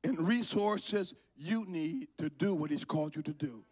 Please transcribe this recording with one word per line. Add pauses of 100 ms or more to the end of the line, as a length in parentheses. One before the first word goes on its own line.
and
resources (240)
you
need (100)
to
do
what
he's
called
you
to
do.